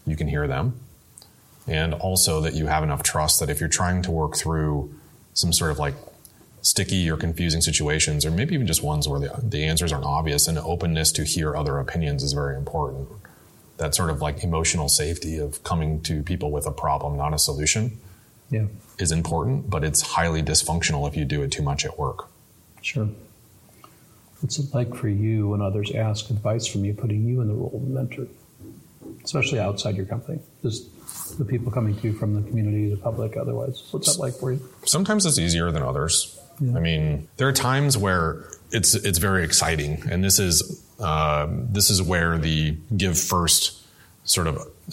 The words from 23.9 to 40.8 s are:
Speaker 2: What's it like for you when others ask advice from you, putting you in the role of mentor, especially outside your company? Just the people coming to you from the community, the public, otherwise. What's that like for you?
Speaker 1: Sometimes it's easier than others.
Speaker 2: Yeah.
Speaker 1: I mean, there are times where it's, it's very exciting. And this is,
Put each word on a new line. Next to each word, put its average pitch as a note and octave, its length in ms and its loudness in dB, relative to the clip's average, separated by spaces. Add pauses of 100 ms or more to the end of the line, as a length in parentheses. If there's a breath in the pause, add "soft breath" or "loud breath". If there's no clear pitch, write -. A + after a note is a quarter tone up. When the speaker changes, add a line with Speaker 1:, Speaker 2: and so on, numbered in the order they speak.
Speaker 2:
What's - 180 -4
it C#3 140 -4
like B2 220 0
for - 140 -2
you G#2 400 2
when G#2 120 2
others G2+ 320 0
ask A2 380 0
advice A2+ 360 0
from G2 180 -2
you, G#2 100 0
putting G#2+ 320 0
you B2 140 2
in A2 80 2
the G#2 60 0
role - 200 -2
of A#2 140 -6
mentor, C3 380 -4 (960)
especially C3+ 340 0
outside F#2+ 380 0
your F#2+ 100 -2
company? B2 320 -6 (240)
Just - 760 -6
the C#3 60 0
people A#2+ 280 -2
coming G#2+ 240 0
to A2+ 120 -2
you G#2+ 60 2
from G#2+ 200 0
the G#2 140 0
community, G#2+ 420 2
the G2+ 60 0
public, A2+ 400 -4
otherwise. A#2 540 -4
What's - 240 0
that F3 60 -2
like B2+ 140 -2
for B2+ 180 -4
you? B2+ 80 -2 (240)
Speaker 1:
Sometimes G3 420 2
it's D#3 120 4
easier E2+ 340 2
than D2 100 0
others. C#2 560 0 (220)
Speaker 2:
Yeah. B2 160 2
Speaker 1:
I - 40 2
mean, D#2+ 560 0
there C3+ 120 2
are C#3 40 4
times C3+ 460 2
where F2 460 2 (260 loud breath)
it's, A2 240 4
it's G2 240 0
very F#2+ 260 2
exciting. D#2 640 2
And F2+ 120 0
this F#2+ 160 4
is, E2+ 460 0 (160)